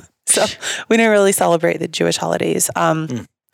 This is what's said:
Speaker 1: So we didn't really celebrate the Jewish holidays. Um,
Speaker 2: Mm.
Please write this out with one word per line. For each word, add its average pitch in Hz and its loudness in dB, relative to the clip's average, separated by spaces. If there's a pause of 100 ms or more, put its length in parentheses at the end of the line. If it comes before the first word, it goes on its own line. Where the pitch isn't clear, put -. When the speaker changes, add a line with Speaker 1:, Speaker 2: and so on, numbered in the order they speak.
(300)
Speaker 1:
So - 2 (460)
we 226 4
didn't 226 4
really 202 4
celebrate 170 0
the 165 -6
Jewish - -2
holidays. 165 -2
Um, 160 0
Speaker 2:
Mm. 123 -8 (280)